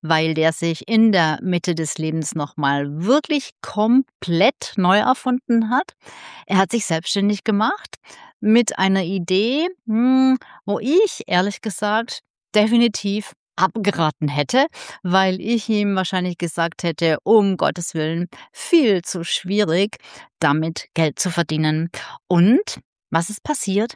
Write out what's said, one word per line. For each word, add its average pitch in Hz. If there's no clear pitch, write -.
weil 160
der 160
sich 165
in 220
der 160
Mitte 180
des 160
Lebens 160
noch 147
mal 143
wirklich 285
komplett 214
neu 185
erfunden 233
hat. 269
Er 196
hat 190
sich 233
selbstständig 196
gemacht 220
mit 220
einer 190
Idee, 196
hm, 262
wo 202
ich 339
ehrlich 185
gesagt 214
definitiv 214
abgeraten 190
hätte, 147
weil 185
ich 226
ihm 208
wahrscheinlich 180
gesagt 170
hätte, 165
um 202
Gottes -
Willen, 165
viel 226
zu 170
schwierig, 190
damit 156
Geld 160
zu 185
verdienen. 156
Und 202
was 170
ist -
passiert? 214